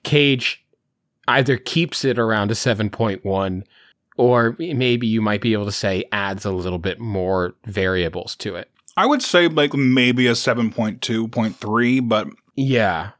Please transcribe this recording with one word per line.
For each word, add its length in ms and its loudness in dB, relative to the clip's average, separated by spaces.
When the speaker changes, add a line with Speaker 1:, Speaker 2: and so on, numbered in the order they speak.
Speaker 1:
Cage 600 2
either 300 4
keeps 480 -2
it 140 0
around 320 0
a 40 0
seven 360 -2
point 340 -4
one, 380 -2
or 420 4
maybe 480 0
you 120 2
might 220 0
be 120 2
able 120 -2
to 60 -4
say 400 -2
adds 340 -4
a 60 -2
little 280 -4
bit 200 -4
more 560 -2
variables 720 -2
to 180 -8
it. 140 -12
Speaker 2:
I 100 4
would 160 2
say, 240 4
like, 260 0
maybe 540 4
a 80 4
seven 360 0
point 300 -4
two 280 -2
point 280 -2
three, 420 0
but 280 0
Speaker 1:
Yeah. 540 0